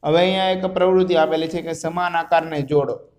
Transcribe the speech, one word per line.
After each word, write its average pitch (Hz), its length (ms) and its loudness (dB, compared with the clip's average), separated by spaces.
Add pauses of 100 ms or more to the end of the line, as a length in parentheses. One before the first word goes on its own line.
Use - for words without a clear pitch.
હવે 151 140 4
અહીંયા 185 320 2
એક 185 160 -2
પ્રવૃત્તિ 185 480 2
આપેલી 160 340 2
છે 165 140 -6
કે 165 100 -8
સમાન 170 440 -4
આકારને 160 460 0
જોડો. 139 340 0 (220)